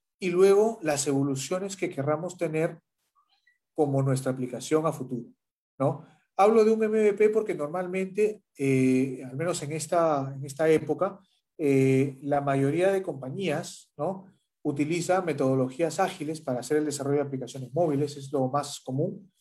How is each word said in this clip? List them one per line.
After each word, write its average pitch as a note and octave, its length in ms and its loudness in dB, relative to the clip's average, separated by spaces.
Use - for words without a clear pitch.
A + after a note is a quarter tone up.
y F#3 60 0
luego G3 540 6
las C#3+ 240 -2
evoluciones C#3+ 680 -2
que E3+ 140 -4
querramos D3+ 480 -4
tener D#3+ 420 -2
como C3+ 300 2
nuestra C3 280 0
aplicación C3+ 540 -2
a D#3 60 0
futuro, B2+ 380 -8
¿no? C#3 260 -2
Hablo G#3+ 260 8
de A3 80 4
un A3 120 2
M G#3+ 120 0
V G#3 180 4
P G#3+ 160 4
porque G#3+ 260 0
normalmente, F#3+ 880 -2
eh, C3 680 2
al C3 100 -12
menos E3 280 -4
en C#3+ 80 -8
esta, D#3 640 0
en C3+ 100 -10
esta D#3+ 240 0
época, D#3+ 500 0
eh, C3+ 640 2
la C#3+ 180 -2
mayoría C#3+ 520 2
de G3 100 0
compañías, D#3 960 -6
¿no? F#3 300 -6
utiliza D3+ 580 0
metodologías C#3 800 0
ágiles D#3+ 420 -4
para B2+ 180 -4
hacer D3+ 180 0
el D3+ 80 0
desarrollo C#3 320 -2
de D3 60 2
aplicaciones C3 500 -10
móviles, D3 440 0
es C#3 140 -14
lo C3 180 0
más C#3 320 -4
común. D3 600 -6